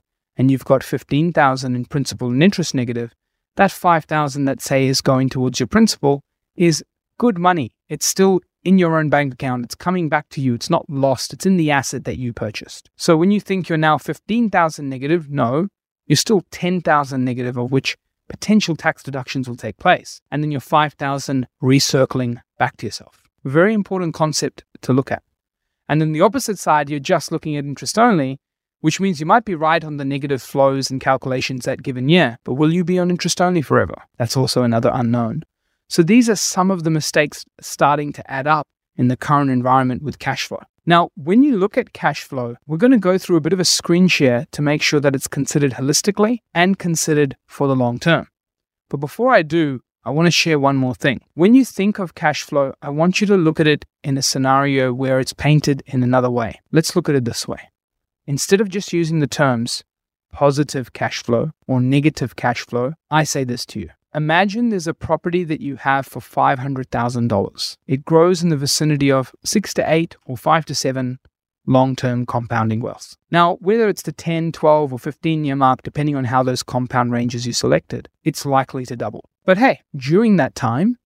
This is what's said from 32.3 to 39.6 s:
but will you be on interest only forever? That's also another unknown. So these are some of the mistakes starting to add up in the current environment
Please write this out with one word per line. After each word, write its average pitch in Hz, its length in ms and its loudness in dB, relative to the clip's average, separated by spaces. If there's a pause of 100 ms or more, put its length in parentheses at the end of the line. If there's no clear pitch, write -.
but 123 120 -4
will 156 180 2
you 180 100 0
be 180 160 0
on 180 100 0
interest 175 300 -2
only 180 220 2
forever? 117 340 0 (220)
That's 123 200 -2
also 127 260 0
another 117 300 2
unknown. 120 500 -2 (480)
So 175 120 4
these 226 260 6
are 214 60 2
some 185 340 0
of 180 140 -2
the 160 80 0
mistakes 151 540 -2 (160)
starting 147 520 0
to - 180 -16
add 135 140 -6
up 151 220 0 (280)
in 123 120 0
the 123 100 0
current 143 320 2
environment 127 540 2